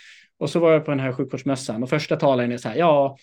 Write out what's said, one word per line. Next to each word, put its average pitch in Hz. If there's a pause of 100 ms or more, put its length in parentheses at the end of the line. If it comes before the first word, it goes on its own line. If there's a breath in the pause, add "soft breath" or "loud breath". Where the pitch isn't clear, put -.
(400 loud breath)
Och 151
så 175
var 165
jag 151
på 151
den 139
här 135
sjukvårdsmässan 131
och 127
första 156
talaren 127
är 120
så 120
här, 110
"Ja, 143